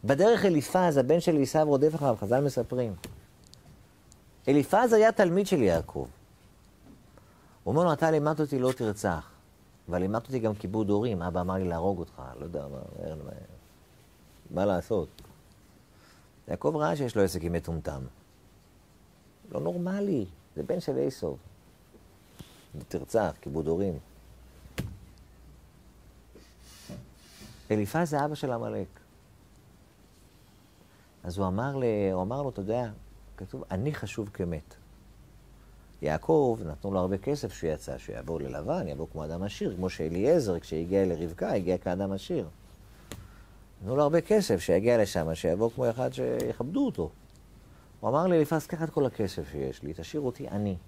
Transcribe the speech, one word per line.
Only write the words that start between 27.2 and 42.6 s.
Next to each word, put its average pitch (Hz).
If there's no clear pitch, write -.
אליפז 107
זה 147
אבא 151
של 135
עמלק. 110
אז 87
הוא 98
אמר 123
ל-, 107
הוא 92
אמר 120
לו, 139
"אתה 113
יודע, 110
כתוב, 113
אני 117
חשוב 104
כמת." 85
יעקב, 117
נתנו 80
לו 95
הרבה 92
כסף 127
שהוא 80
יצא, 71
שיבוא 67
ללבן, 80
יבוא 76
כמו 78
אדם 82
עשיר, 104
כמו 92
שאליעזר, 95
כשהגיע 87
לרבקה, 87
הגיע 90
כאדם 95
עשיר. 98